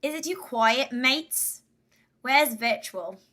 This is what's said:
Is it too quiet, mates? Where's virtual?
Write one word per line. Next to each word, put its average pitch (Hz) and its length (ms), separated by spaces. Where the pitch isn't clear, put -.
Is 302 140
it 311 80
too 330 120
quiet, 240 560
mates? 262 680
Where's 269 340
virtual? 196 640